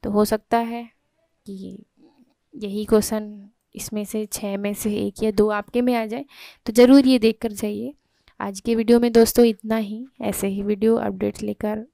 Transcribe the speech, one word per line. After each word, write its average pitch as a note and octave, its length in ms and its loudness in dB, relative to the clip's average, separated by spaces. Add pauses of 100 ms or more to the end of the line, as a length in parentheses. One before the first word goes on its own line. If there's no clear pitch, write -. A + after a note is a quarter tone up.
तो G#3 80 -6
हो G#3 140 2
सकता A3 320 -2
है A#3 320 -6 (580)
कि F#3+ 380 -16 (680)
यही G#3 300 -8
क्वेश्चन G#3 640 -2 (260)
इसमें G#3 300 -8
से G#3+ 200 -6
छः G3+ 320 -8
में G3+ 160 -6
से G#3 220 -6
एक G#3 280 -6
या A3 80 0
दो G#3 180 2
आपके G#3 320 -4
में B3 140 0
आ A3+ 100 -4
जाए, A#3+ 200 -10 (400)
तो A3 80 -8
ज़रूर B3+ 340 8
ये C4 120 4
देख A3 220 2
कर A3+ 100 -6
जाइए। G#3 420 -8 (480)
आज G3 180 -10
के A#3 160 -2
वीडियो A#3 240 4
में A#3+ 120 2
दोस्तों A3+ 340 6
इतना A3 320 -2
ही। A3 280 -8 (160)
ऐसे G3+ 260 -4
ही G3 160 -4
वीडियो G#3 320 0
अपडेट्स G#3 460 -4
लेकर G#3+ 520 -8